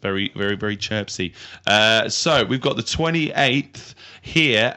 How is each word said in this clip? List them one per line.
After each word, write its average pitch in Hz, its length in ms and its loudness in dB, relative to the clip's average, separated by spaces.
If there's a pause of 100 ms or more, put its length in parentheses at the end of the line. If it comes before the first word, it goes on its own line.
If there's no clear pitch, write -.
Very, 98 340 -4
very, 101 200 -2
very 104 200 -4
chirpsy. 101 580 -6 (340)
Uh, 107 420 4
so 147 360 2
we've 95 160 -2
got 135 160 0
the 127 60 -4
twenty-eighth 151 1080 -2 (300)
here 123 540 2